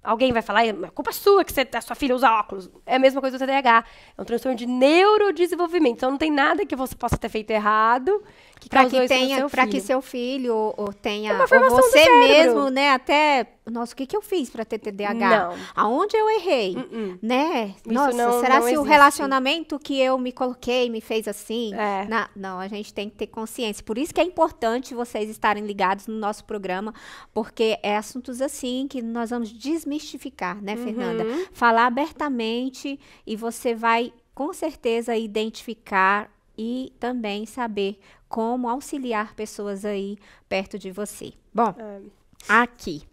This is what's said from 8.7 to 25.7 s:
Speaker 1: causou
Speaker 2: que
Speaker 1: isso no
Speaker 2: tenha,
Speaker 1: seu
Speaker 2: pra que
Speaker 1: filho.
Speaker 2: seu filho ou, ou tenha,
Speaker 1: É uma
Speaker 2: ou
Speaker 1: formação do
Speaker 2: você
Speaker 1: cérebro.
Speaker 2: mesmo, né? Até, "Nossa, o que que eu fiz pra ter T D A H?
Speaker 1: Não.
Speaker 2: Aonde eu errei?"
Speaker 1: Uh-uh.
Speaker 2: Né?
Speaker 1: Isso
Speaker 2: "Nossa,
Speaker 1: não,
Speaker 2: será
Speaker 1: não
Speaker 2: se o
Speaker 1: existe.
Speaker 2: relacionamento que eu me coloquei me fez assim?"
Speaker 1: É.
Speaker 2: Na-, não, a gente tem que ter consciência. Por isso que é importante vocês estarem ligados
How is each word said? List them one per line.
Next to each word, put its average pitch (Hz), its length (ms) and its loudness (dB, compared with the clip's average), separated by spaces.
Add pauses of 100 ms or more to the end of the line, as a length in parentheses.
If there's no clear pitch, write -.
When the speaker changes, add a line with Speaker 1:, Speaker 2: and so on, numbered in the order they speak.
Speaker 1:
causou 254 160 2
Speaker 2:
que 254 80 4
Speaker 1:
isso 254 80 2
no 254 60 2
Speaker 2:
tenha, 269 180 0
Speaker 1:
seu 277 100 -2
Speaker 2:
pra 262 160 2
que 214 80 0
Speaker 1:
filho. 226 100 -2
Speaker 2:
seu 262 200 0
filho 247 520 -4
ou, 214 220 -2
ou 202 160 -6
tenha, 208 380 -6
Speaker 1:
É - 40 2
uma 523 100 2
Speaker 2:
ou - 40 0
Speaker 1:
formação 508 300 6
do 523 40 8
Speaker 2:
você 523 220 8
Speaker 1:
cérebro. 480 500 8
Speaker 2:
mesmo, 277 160 0
né? 277 200 2
Até, 277 560 2 (180)
"Nossa, 233 300 -8
o - 20 -18
que 269 100 -6
que - 80 -8
eu 427 60 -2
fiz 320 300 -4
pra 226 160 -8
ter 220 120 -8
T 214 120 -8
D 202 140 -8
A 208 60 -2
H? 208 180 0
Speaker 1:
Não. 180 260 4 (200)
Speaker 2:
Aonde 269 400 0
eu 427 140 4
errei?" 302 480 0
Speaker 1:
Uh-uh. 214 460 -8
Speaker 2:
Né? 247 560 -2
Speaker 1:
Isso 226 140 -8
Speaker 2:
"Nossa, 254 240 2
Speaker 1:
não, 240 240 2
Speaker 2:
será 254 160 4
Speaker 1:
não 285 60 4
Speaker 2:
se 240 60 0
o 302 120 2
Speaker 1:
existe. 269 80 -2
Speaker 2:
relacionamento 285 880 4
que 269 200 -6
eu 262 200 2
me 247 120 -6
coloquei 247 600 -4
me 226 100 -8
fez 220 260 -6
assim?" 214 480 -8
Speaker 1:
É. 202 320 -4
Speaker 2:
Na-, 214 300 -2
não, 190 220 -10
a 190 100 -8
gente 208 240 -12
tem 208 160 -8
que - 80 -18
ter 208 120 -8
consciência. 220 540 -8
Por 220 140 -8
isso 285 160 -6
que - 80 0
é 311 40 4
importante 262 680 -2
vocês 220 360 -6
estarem 214 340 -2
ligados 196 420 -2